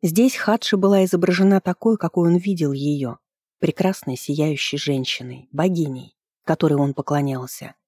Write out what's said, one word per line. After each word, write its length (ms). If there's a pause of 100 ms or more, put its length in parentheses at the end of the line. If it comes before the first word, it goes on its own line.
Здесь 340
Хадши 420
была 280
изображена 560
такой, 360
какой 320
он 80
видел 340
ее, 460 (420)
прекрасной 560
сияющей 640
женщиной, 720
богиней, 640 (280)
которой 320
он 180
поклонялся. 840 (120)